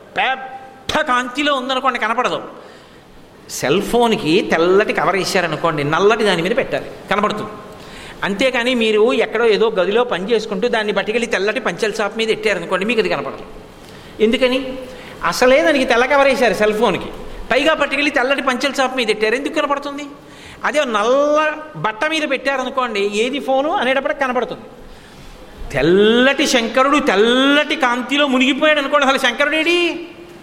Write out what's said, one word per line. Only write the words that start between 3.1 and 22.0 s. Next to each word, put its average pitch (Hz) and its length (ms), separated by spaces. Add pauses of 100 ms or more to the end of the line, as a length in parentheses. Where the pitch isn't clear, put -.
సెల్ 151 300
ఫోన్‌కి 202 600
తెల్లటి 185 520
కవర్ 170 220
వేశారనుకోండి, 165 680
నల్లటి 196 400
దాని 185 180
మీద 190 160
పెట్టాలి, 147 280 (260)
కనబడుతుంది. 208 380 (760)
అంతేకాని 247 520
మీరు 220 380
ఎక్కడో 233 320
ఏదో 214 240
గదిలో 196 340
పని 196 280
చేసుకుంటూ 208 360
దాన్ని 214 260
పట్టుకెళ్ళి 220 340
తెల్లటి 214 320
పంచెల 208 320
షాప్ 202 260
మీద 220 100
పెట్టారనుకోండి, 185 580
మీకు 226 140
అది 185 100
కనపడదు. 139 340 (800)
ఎందుకని? 254 500 (520)
అసలే 254 360
దానికి 294 240
తెల్ల 240 200
కవర్ 277 220
వేశారు 247 260
సెల్ 214 200
ఫోన్‌కి, 202 320 (460)
పైగా 285 220
పట్టుకెళ్ళి 285 380
తెల్లటి 269 300
పంచెల 262 320
షాప్ 262 240
మీద 240 100
పెట్టారు, 214 280
ఎందుకు 285 180
కనపడుతుంది? 285 520 (580)
అదే 240 160
నల్ల 285 760 (220)
బట్ట - 300